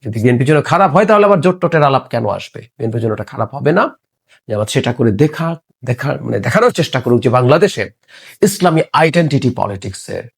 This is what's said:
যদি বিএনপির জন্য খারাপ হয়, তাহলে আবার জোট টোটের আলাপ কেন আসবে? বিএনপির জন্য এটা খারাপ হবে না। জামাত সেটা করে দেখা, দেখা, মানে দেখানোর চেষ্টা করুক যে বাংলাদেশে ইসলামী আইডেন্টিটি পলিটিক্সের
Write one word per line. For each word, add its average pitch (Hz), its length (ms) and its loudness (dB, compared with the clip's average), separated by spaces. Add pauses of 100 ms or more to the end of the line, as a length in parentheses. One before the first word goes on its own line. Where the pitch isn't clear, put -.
যদি 110 180 -6
বিএনপির 123 240 2
জন্য 151 160 2
খারাপ 175 300 2
হয়, 196 140 4
তাহলে 202 200 4
আবার 196 140 4
জোট 180 200 0
টোটের 160 220 0
আলাপ 135 260 0
কেন 117 200 -4
আসবে? 101 400 -8 (100)
বিএনপির 113 240 -4
জন্য 110 100 -2
এটা 107 120 -6
খারাপ 117 300 -8
হবে 139 180 0
না। 226 260 -2 (500)
জামাত 107 200 -4
সেটা 123 240 -2
করে 117 200 0
দেখা, 156 440 -2 (280)
দেখা, 135 380 -4
মানে 113 180 -4
দেখানোর 214 300 2
চেষ্টা 143 300 -2
করুক 120 220 2
যে 131 80 2
বাংলাদেশে 127 600 2 (520)
ইসলামী 170 400 2 (100)
আইডেন্টিটি 156 580 2
পলিটিক্সের 98 880 -8